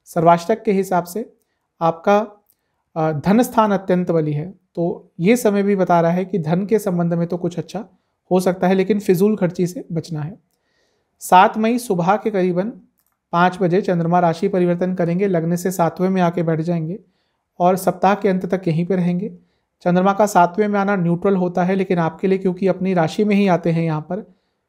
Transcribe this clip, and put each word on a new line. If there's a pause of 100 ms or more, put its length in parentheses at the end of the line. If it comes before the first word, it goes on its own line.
सर्वाष्टक
के
हिसाब
से (480)
आपका, (680)
अ,
धन
स्थान
अत्यंत
बली
है, (220)
तो
ये
समय
भी
बता
रहा
है
कि
धन
के
संबंध
में
तो
कुछ
अच्छा (460)
हो
सकता
है,
लेकिन
फिजूल
खर्ची
से
बचना
है। (800)
सात
मई
सुबह
के
करीबन (640)
पाँच
बजे
चंद्रमा
राशि
परिवर्तन
करेंगे,
लग्न
से
सातवें
में
आके
बैठ
जाएंगे (600)
और
सप्ताह
के
अंत
तक
यहीं
पे
रहेंगे। (440)
चंद्रमा
का
सातवें
में
आना
न्यूट्रल
होता
है,
लेकिन
आपके
लिए
क्योंकि
अपनी
राशि
में
ही
आते
हैं
यहाँ
पर, (340)